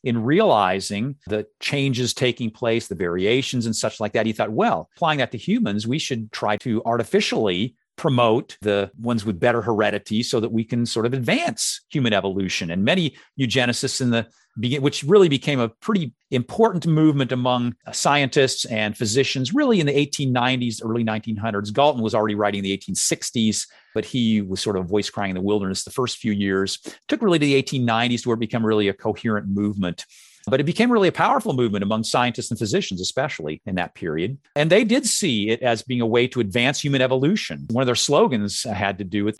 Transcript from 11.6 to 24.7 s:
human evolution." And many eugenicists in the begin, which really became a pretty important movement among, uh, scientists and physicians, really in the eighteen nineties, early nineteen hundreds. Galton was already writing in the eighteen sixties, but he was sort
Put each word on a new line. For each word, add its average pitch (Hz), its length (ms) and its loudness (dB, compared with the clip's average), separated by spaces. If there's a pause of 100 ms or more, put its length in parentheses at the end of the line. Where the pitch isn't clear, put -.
human 127 220 2
evolution." 95 580 0
And 95 140 0
many 165 320 0 (240)
eugenicists 123 600 -2
in 123 80 0
the 117 180 0 (320)
begin, 123 220 -2
which 139 240 0
really 185 240 8
became 139 320 0
a 117 80 0
pretty 175 440 -2 (160)
important 165 560 2
movement 151 460 4
among, 123 420 0 (140)
uh, - 60 -14
scientists 143 720 2
and 107 320 -2
physicians, 127 560 0
really 247 260 4
in 156 60 2
the 139 120 2
eighteen 143 360 0
nineties, 123 480 0
early 117 240 -2
nineteen 107 320 -4
hundreds. 104 340 -4
Galton 135 320 2
was 107 100 0
already 107 220 0
writing 101 240 0
in 98 40 -6
the 98 100 -2
eighteen 95 220 -6
sixties, - 680 -2 (280)
but 110 100 -2
he 113 380 0
was 95 180 -6
sort 104 160 -2